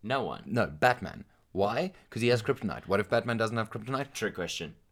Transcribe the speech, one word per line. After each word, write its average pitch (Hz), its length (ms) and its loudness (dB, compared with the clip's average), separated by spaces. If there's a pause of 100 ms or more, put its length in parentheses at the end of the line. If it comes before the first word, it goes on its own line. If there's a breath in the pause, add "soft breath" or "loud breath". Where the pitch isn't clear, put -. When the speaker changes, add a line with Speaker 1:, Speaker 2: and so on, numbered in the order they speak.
Speaker 1:
No 123 200 0
one. 76 240 -4
Speaker 2:
No, 110 200 2
Batman. 90 580 0 (280 soft breath)
Why? 120 400 0 (180 loud breath)
'Cause 117 120 -4
he 120 60 6
has 120 140 6
kryptonite. 107 440 -2
What 98 140 4
if 101 80 0
Batman 117 300 2
doesn't 113 180 0
have 110 140 -2
kryptonite? 131 420 -4
Speaker 1:
Trick 101 220 -2
question. 85 400 -6 (180)